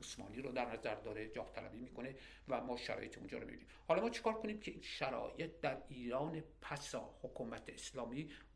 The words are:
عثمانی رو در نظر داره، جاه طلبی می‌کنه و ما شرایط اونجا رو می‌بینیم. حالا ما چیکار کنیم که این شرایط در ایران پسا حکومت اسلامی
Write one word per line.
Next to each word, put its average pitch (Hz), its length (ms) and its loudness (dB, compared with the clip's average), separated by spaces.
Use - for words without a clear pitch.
عثمانی 104 420 -6
رو 131 100 -2
در 120 240 4
نظر 110 180 2
داره، 107 340 -2
جاه 113 240 -4
طلبی 107 260 -6
می‌کنه 127 360 -4
و 127 120 4
ما 123 160 0
شرایط - 420 -2
اونجا - 200 -4
رو 110 60 -4
می‌بینیم. - 220 -8
حالا 175 140 10
ما 233 80 6
چیکار 226 240 6
کنیم 214 260 0
که - 100 -2
این - 120 -6
شرایط 131 760 0
در 135 180 4
ایران 135 540 2
پسا - 640 -2
حکومت 113 460 -2
اسلامی 131 600 -2